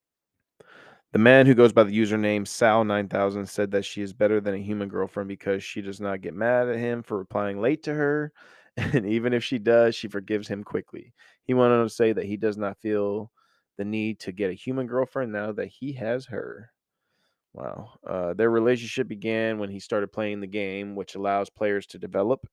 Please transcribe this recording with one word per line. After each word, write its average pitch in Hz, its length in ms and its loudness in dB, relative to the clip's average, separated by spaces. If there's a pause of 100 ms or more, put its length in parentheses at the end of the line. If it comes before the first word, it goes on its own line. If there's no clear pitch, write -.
(1120)
The 104 60 4
man 127 260 10
who 135 100 8
goes 117 160 10
by 117 120 8
the 104 140 -2
username 104 480 2
Sal 113 380 4
nine 104 240 0
thousand 101 400 -2
said 104 240 -4
that 98 140 -2
she - 160 -10
is 98 100 -8
better 107 300 2
than 101 120 -4
a 98 80 -6
human 101 280 -6
girlfriend 98 400 -6
because 98 340 -4
she - 180 -10
does 98 200 -12
not 98 180 -6
get 92 140 -10
mad 123 340 0
at 120 80 -2
him 117 260 -4
for 113 160 -6
replying 101 440 -6
late 147 220 0
to 151 100 -6
her, 151 400 -2 (220)
<laughs> - 220 -20
and 120 280 0
even 117 280 0
if 120 80 0
she 131 160 -4
does, 117 380 4
she 107 140 -10
forgives 101 400 -6
him 101 160 -8
quickly. - 480 -10 (300)
He 127 100 -2
went 123 180 4
on 120 140 4
to 110 40 -4
say 110 220 2
that 95 140 -4
he 101 100 -6
does 104 220 -2
not 101 240 -6
feel 104 500 -4 (460)
the 101 80 -6
need 107 340 -4
to 98 140 -10
get 95 160 -2
a 90 40 -6
human 131 320 -6
girlfriend 127 460 -4
now 104 220 -6
that 101 160 -6
he 139 240 -10
has 123 320 -6
her. 113 460 -12 (800)
Wow. 62 400 -14 (120)
Uh, 90 280 -6
their 113 180 2
relationship 117 560 0
began 110 520 -4
when 101 100 -6
he 98 100 -10
started 101 320 -4
playing 104 300 -6
the 98 60 -10
game, 101 460 -6
which 98 220 -10
allows 98 340 -2
players 101 380 -4
to - 100 -18
develop 98 560 -2